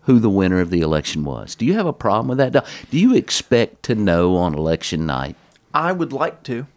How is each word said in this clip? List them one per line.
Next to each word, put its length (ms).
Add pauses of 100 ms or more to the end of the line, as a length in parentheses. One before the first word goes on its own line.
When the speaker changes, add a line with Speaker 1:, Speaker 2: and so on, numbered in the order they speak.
Speaker 1:
who 120
the 120
winner 300
of 100
the 100
election 440
was. 300
Do 100
you 100
have 120
a 60
problem 340
with 120
that? 280 (240)
Do 80
you 160
expect 720
to 100
know 420
on 160
election 540
night? 300 (360)
Speaker 2:
I 200
would 200
like 320
to. 220 (100)